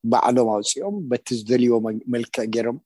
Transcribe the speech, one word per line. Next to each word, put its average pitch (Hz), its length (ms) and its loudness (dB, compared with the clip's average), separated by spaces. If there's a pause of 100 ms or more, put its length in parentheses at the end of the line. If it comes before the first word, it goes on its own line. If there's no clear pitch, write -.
ባዕሎም 123 460 4
ኣውፂኦም 147 540 -2
በቲ 123 300 -4
ዝደልይዎ 120 460 2
መ-፣ 110 260 -4
መልክዕ 120 440 -4
ገይሮም 113 360 -2